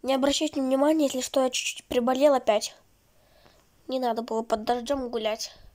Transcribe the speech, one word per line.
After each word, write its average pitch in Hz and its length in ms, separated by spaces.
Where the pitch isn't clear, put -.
Не 262 120
обращайте 285 480
внимания, 285 420
если 262 160
что, 262 220
я 254 80
чуть-чуть - 360
приболел 262 460
опять. 220 420
Не 262 120
надо 233 220
было 226 200
под 226 220
дождем 247 460
гулять. 220 440